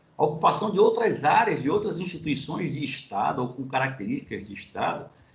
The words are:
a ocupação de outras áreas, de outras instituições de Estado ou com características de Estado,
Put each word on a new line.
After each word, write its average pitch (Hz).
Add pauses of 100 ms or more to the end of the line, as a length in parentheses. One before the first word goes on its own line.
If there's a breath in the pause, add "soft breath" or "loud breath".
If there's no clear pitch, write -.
(180)
a 147
ocupação 156
de 175
outras 220
áreas, 156
de 135
outras 185
instituições 151
de 143
Estado 131
ou 123
com 135
características 131
de -
Estado, - (260 soft breath)